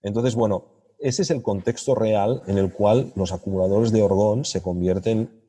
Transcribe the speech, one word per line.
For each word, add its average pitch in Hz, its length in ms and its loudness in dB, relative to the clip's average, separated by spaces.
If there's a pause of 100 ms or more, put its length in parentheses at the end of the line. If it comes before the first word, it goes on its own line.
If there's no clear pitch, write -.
Entonces, 113 340 -2
bueno, 104 300 0 (340)
ese 139 220 -2
es 175 100 -2
el 131 100 -2
contexto 117 540 -2
real 110 520 0
en 98 100 0
el 95 160 0
cual 110 420 2
los 92 160 -2
acumuladores 98 640 0
de 110 80 4
Orgón 104 420 2
se - 180 -6
convierten 92 680 -2 (200)